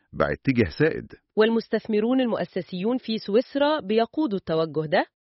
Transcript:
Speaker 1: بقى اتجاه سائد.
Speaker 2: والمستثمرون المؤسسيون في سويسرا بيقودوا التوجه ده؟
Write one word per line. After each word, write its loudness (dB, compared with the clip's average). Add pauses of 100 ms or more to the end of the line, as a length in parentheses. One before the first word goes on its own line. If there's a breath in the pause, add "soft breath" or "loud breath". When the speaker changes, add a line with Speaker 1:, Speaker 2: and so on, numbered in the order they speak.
(120)
Speaker 1:
بقى 0
اتجاه 0
سائد. -2 (240)
Speaker 2:
والمستثمرون 0
المؤسسيون -4
في -4
سويسرا 0
بيقودوا -2
التوجه -2
ده؟ 2 (160)